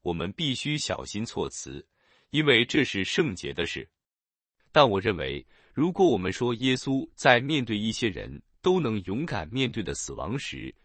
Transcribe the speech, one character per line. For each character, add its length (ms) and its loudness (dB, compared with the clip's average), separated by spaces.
我 100 -2
们 220 -4
必 200 -2
须 240 -4
小 280 -6
心 200 -6
措 240 -4
辞， 380 -12
因 140 0
为 200 6
这 180 2
是 200 -2
圣 320 0
洁 180 -8
的 120 -2
事。 220 -8
但 180 8
我 100 2
认 180 0
为， 280 -6
如 180 0
果 140 4
我 120 4
们 160 -2
说 220 -2
耶 200 2
稣 380 -2
在 260 6
面 240 -2
对 140 -2
一 140 -2
些 180 0
人 320 -8
都 180 4
能 240 0
勇 220 -4
敢 240 -6
面 220 0
对 120 -4
的 100 -6
死 200 -8
亡 240 -6
时 360 -10